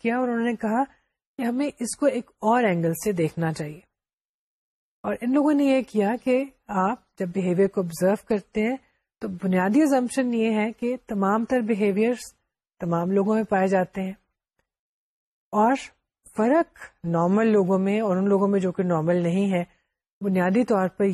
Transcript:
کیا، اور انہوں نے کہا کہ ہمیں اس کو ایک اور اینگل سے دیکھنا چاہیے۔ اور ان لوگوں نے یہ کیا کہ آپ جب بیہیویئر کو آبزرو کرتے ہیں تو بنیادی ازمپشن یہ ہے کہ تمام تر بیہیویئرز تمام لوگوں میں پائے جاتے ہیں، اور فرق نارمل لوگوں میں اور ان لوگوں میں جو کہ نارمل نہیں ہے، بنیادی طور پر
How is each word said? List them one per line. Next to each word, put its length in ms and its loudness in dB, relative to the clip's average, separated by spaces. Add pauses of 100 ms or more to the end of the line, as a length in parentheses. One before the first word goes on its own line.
کیا، 160 -2
اور 100 -2
انہوں 180 -2
نے 160 -2
کہا 220 0 (540)
کہ 60 -6
ہمیں 240 -2
اس 300 -8
کو 80 -2
ایک 260 -2 (180)
اور 140 4
اینگل 300 2 (100)
سے 80 -2
دیکھنا 420 -2
چاہیے۔ 260 -10 (1200)
اور 180 -4
ان 120 -2
لوگوں 200 2
نے 120 2
یہ 240 2
کیا 340 0
کہ 200 0 (400)
آپ 160 -2 (200)
جب 140 -4
بیہیویئر 400 2
کو 80 -2
آبزرو 340 0 (120)
کرتے 400 -4
ہیں 80 -2 (460)
تو 60 -8 (160)
بنیادی 380 2
ازمپشن 520 0
یہ 260 0
ہے 200 -2
کہ 160 -4 (120)
تمام 420 0
تر 180 0
بیہیویئرز 580 0 (560)
تمام 300 -2
لوگوں 240 2
میں 140 0
پائے 180 2
جاتے 340 0
ہیں، 120 -8 (1400)
اور 220 2 (640)
فرق 420 0 (260)
نارمل 460 2
لوگوں 280 2
میں 200 0
اور 180 0
ان 120 0
لوگوں 180 2
میں 120 0
جو 120 -2
کہ 120 -4
نارمل 400 0
نہیں 300 0
ہے، 100 0 (580)
بنیادی 500 2
طور 160 2 (100)
پر 160 2